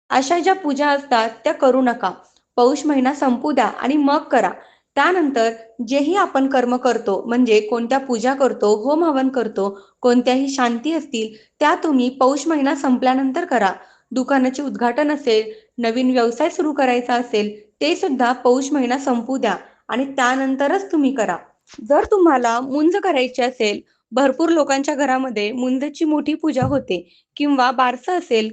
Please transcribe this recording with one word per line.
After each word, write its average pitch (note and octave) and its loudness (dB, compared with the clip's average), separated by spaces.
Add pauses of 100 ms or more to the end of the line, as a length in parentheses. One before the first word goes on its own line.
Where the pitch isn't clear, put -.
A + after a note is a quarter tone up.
अशा C#4 0
ज्या F4+ 2
पूजा D4 -2
असतात, C4+ 0 (140)
त्या D#4 0
करू C4 2
नका. A#3 -2 (440)
पौष C4 2
महिना C#4 2
संपू C#4+ -2
द्या B3+ 2
आणि B3+ -2
मग C#4+ 2
करा. A#3+ 2 (460)
त्यानंतर C#4+ 2 (360)
जेही C#4+ 0
आपण C#4+ 0
कर्म B3 0
करतो, A3+ -2
म्हणजे A#3 2
कोणत्या A#3 -2
पूजा B3+ -2
करतो, G#3+ 2
होम C#4 0
हवन C4+ 0
करतो, G#3 -4 (220)
कोणत्याही B3+ 2
शांती B3+ -2
असतील, A3 -6 (240)
त्या D#4 2
तुम्ही B3+ 2
पौष C4+ 2
महिना C#4+ 0
संपल्यानंतर C4+ 0
करा. A3 0 (400)
दुकानाचे C4 0
उद्घाटन A#3+ -2
असेल, A3 0 (260)
नवीन A#3+ 0
व्यवसाय A#3+ 0
सुरू D#4 -4
करायचा B3 0
असेल, G#3+ -2 (220)
ते D#4 0
सुद्धा C4+ 0
पौष B3+ 0
महिना B3+ 0
संपू C4 -4
द्या G#3+ -2 (320)
आणि B3+ -4
त्यानंतरच C4+ -2
तुम्ही C#4 2
करा. F#3+ -2 (520)
जर D4+ 4
तुम्हाला C4+ 2
मुंज D4 0
करायची C#4 0
असेल, A#3+ -2 (300)
भरपूर C4+ 2
लोकांच्या C#4 0
घरामध्ये B3+ -2
मुंजची C4 -2
मोठी D4+ 0
पूजा C#4+ 0
होते C4 -4 (120)
किंवा C4+ 2
बारसं B3+ 0
असेल A3 -2